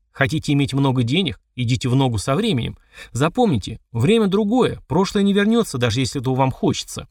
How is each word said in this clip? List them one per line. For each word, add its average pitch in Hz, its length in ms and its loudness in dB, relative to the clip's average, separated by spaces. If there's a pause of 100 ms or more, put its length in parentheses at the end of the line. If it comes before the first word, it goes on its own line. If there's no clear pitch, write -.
(120)
Хотите 147 420 0
иметь 143 180 2
много 131 300 2
денег? 139 360 -2 (160)
Идите 123 360 -2
в 123 40 2
ногу 131 220 2
со 135 200 -2
временем. 151 420 -2 (340)
Запомните, 139 680 0 (120)
время 196 360 2
другое, 208 600 0
прошлое 196 360 0
не 202 100 2
вернется, 208 420 0
даже 120 240 0
если 131 220 -4
этого 127 140 0
вам 131 140 2
хочется. - 600 -4